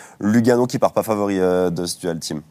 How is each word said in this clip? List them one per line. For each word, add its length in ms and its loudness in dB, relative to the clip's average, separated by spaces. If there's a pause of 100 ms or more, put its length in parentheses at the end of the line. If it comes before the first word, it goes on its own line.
(200)
Lugano 480 2
qui 100 -6
part 140 2
pas 100 0
favori, 380 0
euh, 300 2
de 140 -4
ce 140 -8
duel, 220 -6
Team. 300 -8